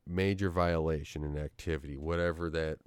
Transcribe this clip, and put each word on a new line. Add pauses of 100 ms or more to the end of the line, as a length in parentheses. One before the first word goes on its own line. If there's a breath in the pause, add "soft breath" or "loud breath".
major
violation,
an
activity,
whatever
that